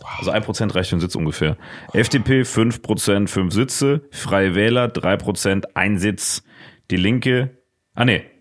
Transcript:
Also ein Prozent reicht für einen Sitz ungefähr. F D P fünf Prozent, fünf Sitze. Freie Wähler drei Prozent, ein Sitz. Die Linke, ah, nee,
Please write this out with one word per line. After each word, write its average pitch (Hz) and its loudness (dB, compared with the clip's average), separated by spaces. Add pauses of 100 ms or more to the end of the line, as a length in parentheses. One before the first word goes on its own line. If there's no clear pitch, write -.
(180)
Also 92 -2
ein 104 2
Prozent 107 -2
reicht 92 0
für 90 0
einen 82 0
Sitz 87 -2
ungefähr. 78 0 (360)
F 110 2
D 143 2
P 131 2
fünf 113 0
Prozent, 101 0
fünf 92 0
Sitze. 139 0
Freie 95 0
Wähler 117 2
drei 87 0
Prozent, 98 -2
ein 95 0
Sitz. 95 -2 (480)
Die 92 0
Linke, 127 0 (440)
ah, 120 0
nee, 120 4 (180)